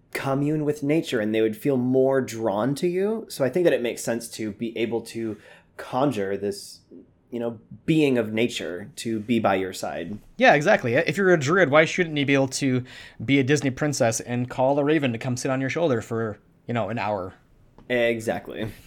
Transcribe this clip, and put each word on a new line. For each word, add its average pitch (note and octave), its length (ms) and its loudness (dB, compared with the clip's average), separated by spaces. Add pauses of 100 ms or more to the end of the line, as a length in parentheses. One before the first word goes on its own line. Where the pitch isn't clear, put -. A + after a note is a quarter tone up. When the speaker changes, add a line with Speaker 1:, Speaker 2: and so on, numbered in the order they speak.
(140)
Speaker 1:
commune C#3+ 500 0
with D3 180 -2
nature, D3 380 0
and G#2+ 160 0
they A2 60 4
would G#2+ 160 2
feel C#3+ 180 0
more C3 460 4
drawn A2+ 540 0
to F3+ 120 -2
you. G3+ 400 -2
So - 160 -4
I B2+ 60 2
think F3 160 2
that D3+ 80 6
it A#2 80 0
makes A#2 200 -4
sense A2+ 280 -4
to G#2+ 240 -8
be A2+ 240 -8
able A2+ 240 -2
to A2 360 -8 (380)
conjure G#2 640 -2
this, G2+ 420 -8 (520)
you A#2+ 80 -6
know, A#2 200 -4 (260)
being D3+ 320 4
of G#2+ 160 0
nature G2+ 640 -4
to A2+ 220 -4
be A2+ 200 0
by G#2 160 2
your F#2+ 180 -4
side. F2 440 -8 (200)
Speaker 2:
Yeah, A#3+ 160 6
exactly. D3 420 2
If D#3+ 220 0
you're F#3 160 4
a E3+ 60 4
druid, D#3+ 300 4
why D#3 160 6
shouldn't D#3+ 320 -2
you C#3+ 80 0
be C#3 80 2
able C3+ 160 4
to B2+ 340 0 (400)
be C3+ 160 4
a C3+ 40 4
Disney C#3 260 2
princess B2 500 0
and B2 300 -4
call C3+ 300 2
a C#3+ 40 2
raven C#3+ 300 2
to A2+ 40 -6
come B2 200 -4
sit C#3 140 -2
on C3 100 0
your C3 80 -2
shoulder C#3 320 0
for, A2+ 380 -4 (280)
you A#2+ 60 -4
know, A2 160 -2
an A#2 80 -4
hour? G2 360 -2 (560)
Speaker 1:
Exactly. A2+ 800 -2 (180)